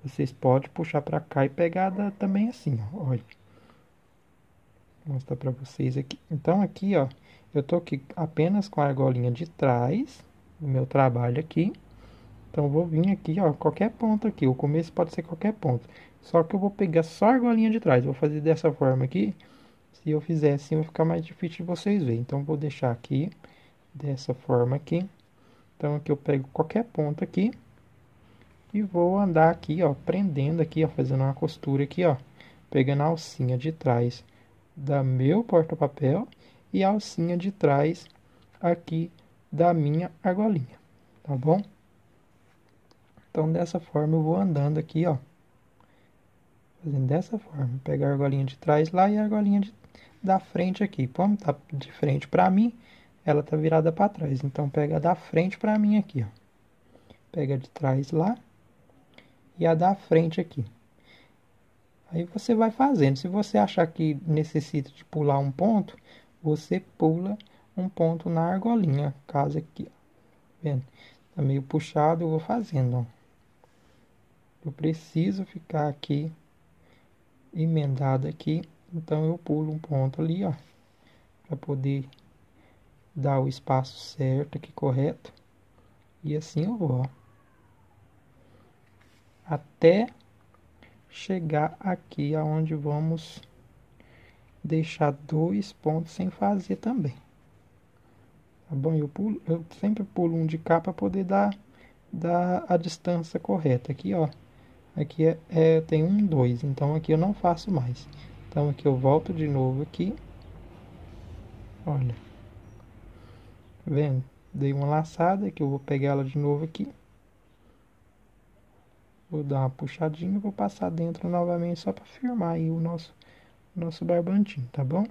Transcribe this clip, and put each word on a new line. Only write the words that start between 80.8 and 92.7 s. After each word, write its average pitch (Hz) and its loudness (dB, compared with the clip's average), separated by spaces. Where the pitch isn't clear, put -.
pra 151 -6
poder 135 -4
dar 139 0
o 135 0
espaço 131 -2
certo 139 -4
aqui, - -14
correto. 139 -2
E 151 -4
assim 156 -4
eu 226 -4
vou, 131 -2
ó, 131 -2
até 170 4
chegar 156 -2
aqui 156 -4
aonde 156 0